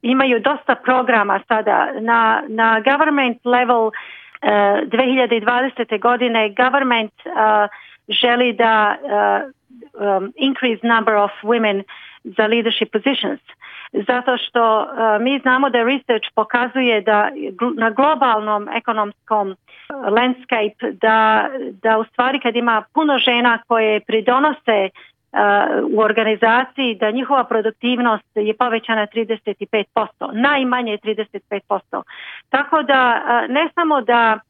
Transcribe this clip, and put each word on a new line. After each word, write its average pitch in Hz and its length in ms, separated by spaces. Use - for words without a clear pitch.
imaju 254 360
dosta 269 340
programa 226 720
sada. 220 400
Na, 226 480
na 226 320
government 277 640
level, 240 420
e, - 1000
dve 233 180
hiljade 247 360
dvadesete 240 580
godine 226 580
government, 247 560
e, - 40
želi 240 440
da, 220 420
e, - 120
um, 202 420
increase 254 500
number 226 280
of 202 160
women 214 400
za 214 220
leadership 226 460
positions. - 480
Zato 247 440
što, 226 460
e, 220 360
mi 262 200
znamo 262 320
da 240 120
research 240 520
pokazuje 240 680
da 208 340
gl-, 233 440
na 226 120
globalnom 220 800
ekonomskom, 214 840
e, 190 60
landscape 233 840
da, 220 560
da 220 160
u 220 60
stvari 254 360
kad 233 160
ima 233 260
puno 294 240
žena 240 400
koje 220 320
pridonose, 220 880
e, - 20
u 214 80
organizaciji, 226 920
da 214 160
njihova 254 340
produktivnost 233 800
je 214 200
povećana 226 520
trideset 214 560
i 196 40
pet 208 280
posto, - 380
najmanje 247 640
trideset 208 540
pet 202 180
posto. 190 340
Tako 294 340
da, 254 400
e, 247 40
ne 311 220
samo 311 260
da 226 380